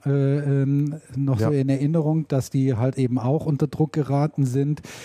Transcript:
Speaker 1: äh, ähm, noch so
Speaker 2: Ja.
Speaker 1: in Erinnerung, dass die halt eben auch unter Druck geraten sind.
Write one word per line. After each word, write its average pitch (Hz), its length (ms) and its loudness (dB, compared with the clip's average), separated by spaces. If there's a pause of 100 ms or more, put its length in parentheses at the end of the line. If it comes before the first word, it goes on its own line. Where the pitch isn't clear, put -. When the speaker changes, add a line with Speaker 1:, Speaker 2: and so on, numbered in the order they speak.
Speaker 1:
äh, 139 560 2
ähm, 143 340 0 (200)
noch 135 240 0
so 131 120 2
Speaker 2:
Ja. 143 80 2
Speaker 1:
in 135 100 0
Erinnerung, 151 580 0
dass 131 240 -2
die 135 240 2
halt 131 240 0
eben 123 180 0
auch 131 300 0
unter 151 180 0
Druck - 280 -2
geraten 143 520 0
sind. 143 380 0 (220)